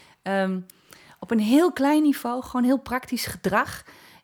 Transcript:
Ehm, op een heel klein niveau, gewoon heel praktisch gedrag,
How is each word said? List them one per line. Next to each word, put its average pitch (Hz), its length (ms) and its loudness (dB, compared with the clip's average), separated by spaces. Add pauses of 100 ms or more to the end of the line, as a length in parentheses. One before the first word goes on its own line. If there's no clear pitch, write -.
(220)
Ehm, 190 380 -2 (600)
op - 120 -8
een 233 80 2
heel 277 320 4
klein 302 320 2
niveau, 254 400 0
gewoon 247 220 -2
heel 262 140 4
praktisch 254 460 -6
gedrag, - 580 -2 (400)